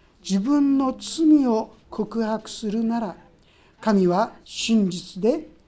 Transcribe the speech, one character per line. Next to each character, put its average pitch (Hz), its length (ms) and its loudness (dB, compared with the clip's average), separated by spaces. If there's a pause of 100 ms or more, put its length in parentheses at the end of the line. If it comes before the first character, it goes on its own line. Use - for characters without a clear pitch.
(220)
自 196 180 -2
分 277 380 2
の 262 200 -2
罪 302 480 2
を 220 280 -2 (160)
告 220 320 -4
白 220 280 -4
す 214 200 -8
る 226 120 -2
な 233 180 -2
ら、 190 160 -6 (640)
神 196 260 4
は 190 260 0 (120)
真 214 460 0
実 175 320 -10
で 294 260 0 (200)